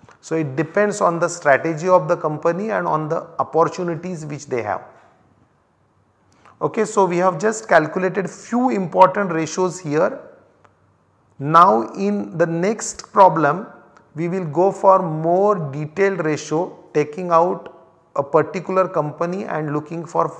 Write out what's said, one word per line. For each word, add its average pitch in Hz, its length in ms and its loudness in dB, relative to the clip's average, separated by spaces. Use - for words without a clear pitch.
So - 140 -6
it 143 200 -4
depends 196 460 0
on 170 180 2
the 170 80 0
strategy 160 600 0
of 180 200 4
the 170 100 0
company 170 520 -2
and 180 160 -2
on 156 240 -2
the 165 160 -4
opportunities 165 840 -2
which 147 220 -12
they 123 160 -4
have. 104 220 -6
Okay, 196 240 -2
so 202 200 2
we 175 120 0
have 175 220 2
just 214 280 -4
calculated 175 600 0
few 247 400 -2
important 185 640 2
ratios 160 480 -2
here. 160 400 -2
Now 175 540 6
in 202 440 -4
the 170 80 2
next 175 640 -4
problem, 170 540 4
we 160 120 -4
will 180 160 -4
go 170 280 2
for 190 300 4
more 170 720 0
detailed 160 540 -2
ratio, 151 520 -4
taking 156 380 -2
out 180 480 0
a 143 80 -2
particular 175 680 0
company 170 560 -4
and 156 260 -6
looking 156 340 -6
for 165 220 -2